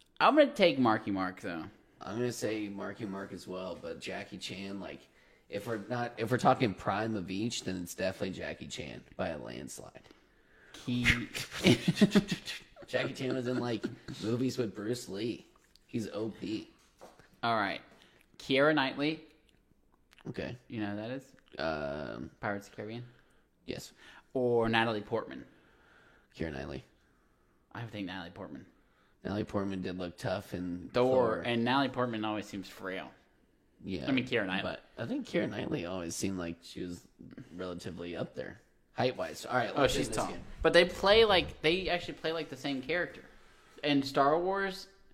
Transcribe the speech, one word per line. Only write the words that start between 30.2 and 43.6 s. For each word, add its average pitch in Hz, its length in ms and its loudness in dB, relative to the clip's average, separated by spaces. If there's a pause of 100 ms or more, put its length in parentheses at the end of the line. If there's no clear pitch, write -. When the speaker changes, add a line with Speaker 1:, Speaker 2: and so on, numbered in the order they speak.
Speaker 2:
in 90 380 -4
Speaker 1:
Thor, 123 440 6
Speaker 2:
Thor. - 80 -4
Speaker 1:
and 117 180 2
Natalie 131 260 4
Portman 123 360 0
always 107 220 -2
seems 98 200 -8
frail. 92 420 -8 (720)
Speaker 2:
Yeah. 90 240 -4
Speaker 1:
I 139 40 2
mean, 127 160 2
Keira 117 200 2
Knightley. 92 240 0 (260)
Speaker 2:
But 117 60 -6
I 120 40 -6
think 247 200 -4
Keira - 220 0
Knightley 117 360 -2
always 87 300 -4
seemed 95 240 -2
like 85 240 -4
she - 180 -12
was 87 200 -8 (540)
relatively 87 600 -8
up - 200 -6
there, - 240 -8 (340)
height-wise. 95 520 -2
All - 120 0
right, 110 180 2
Speaker 1:
Oh, 147 60 4
Speaker 2:
let's 127 120 6
Speaker 1:
she's 143 140 2
Speaker 2:
end 110 80 -4
this - 20 -2
Speaker 1:
tall. - 140 2
Speaker 2:
game. - 100 -8 (220)
Speaker 1:
But 165 100 6
they 175 120 10
play, 202 400 6
like, 180 360 4
they 170 280 2
actually 175 260 -2
play, 160 180 -2
like, 160 160 -4
the 131 80 -10
same 139 240 -2
character. 156 400 -2 (640)